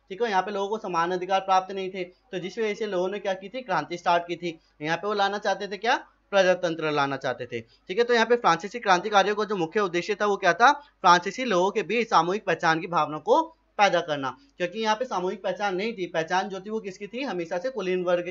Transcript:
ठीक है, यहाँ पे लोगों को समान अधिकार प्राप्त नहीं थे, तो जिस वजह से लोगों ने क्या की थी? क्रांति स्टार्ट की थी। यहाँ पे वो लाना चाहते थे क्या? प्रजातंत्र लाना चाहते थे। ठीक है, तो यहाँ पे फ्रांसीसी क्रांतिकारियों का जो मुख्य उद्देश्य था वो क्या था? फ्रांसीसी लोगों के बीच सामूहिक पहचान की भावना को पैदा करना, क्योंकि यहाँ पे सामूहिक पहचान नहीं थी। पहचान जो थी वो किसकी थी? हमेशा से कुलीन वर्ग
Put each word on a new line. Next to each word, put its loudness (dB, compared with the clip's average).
ठीक -8
है, 0
यहाँ 2
पे -8
लोगों -2
को -4
समान -2
अधिकार 0
प्राप्त 2
नहीं -6
थे, -8
तो -12
जिस -8
वजह -2
से -4
लोगों -2
ने -6
क्या -4
की -10
थी? -10
क्रांति -4
स्टार्ट 2
की -6
थी। -8
यहाँ 0
पे -10
वो -2
लाना 0
चाहते -4
थे -8
क्या? 0
प्रजातंत्र 2
लाना 0
चाहते -6
थे। -8
ठीक -8
है, 2
तो 2
यहाँ 4
पे 4
फ्रांसीसी 0
क्रांतिकारियों 4
का -2
जो -4
मुख्य 0
उद्देश्य -2
था -2
वो 2
क्या 4
था? 6
फ्रांसीसी 2
लोगों 4
के -2
बीच -2
सामूहिक 2
पहचान 2
की -6
भावना -2
को 2
पैदा 4
करना, -4
क्योंकि -4
यहाँ 0
पे -6
सामूहिक -4
पहचान -2
नहीं -4
थी। -8
पहचान -2
जो -8
थी -12
वो -4
किसकी -12
थी? -10
हमेशा -6
से -4
कुलीन -2
वर्ग 0